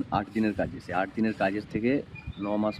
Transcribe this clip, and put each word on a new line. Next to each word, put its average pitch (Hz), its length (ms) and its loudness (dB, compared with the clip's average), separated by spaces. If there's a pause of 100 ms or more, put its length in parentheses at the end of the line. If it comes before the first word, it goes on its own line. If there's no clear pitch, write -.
(120)
আট 98 220 2
দিনের 110 200 2
কাজে। 85 260 -2
সেই 87 160 -6
আট 95 200 2
দিনের 110 180 2
কাজের 101 380 0
থেকে 113 200 2 (480)
ন 104 180 0
মাস 107 220 2